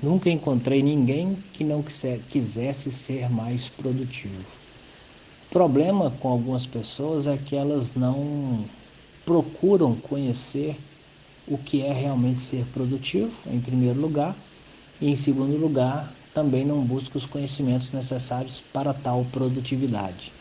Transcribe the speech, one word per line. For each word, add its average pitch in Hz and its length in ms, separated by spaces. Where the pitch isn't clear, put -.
Nunca 180 260
encontrei 135 540
ninguém 147 560
que - 100
não 147 220
quise-, 127 440
quisesse 127 640
ser 123 400
mais 120 380
produtivo. 123 760
O - 60
problema 170 640
com 131 100
algumas 123 380
pessoas 143 640
é 139 80
que 139 180
elas 139 400
não 131 680
procuram 170 720
conhecer 139 800
o 143 100
que 135 260
é 139 100
realmente 127 480
ser 127 320
produtivo, 135 580
em 123 140
primeiro 127 400
lugar, 156 340
e 147 80
em 143 60
segundo 135 420
lugar, 143 560
também 139 300
não 147 160
buscam 131 380
os 131 80
conhecimentos 135 680
necessários 127 680
para 139 200
tal 127 380
produtividade. 127 1120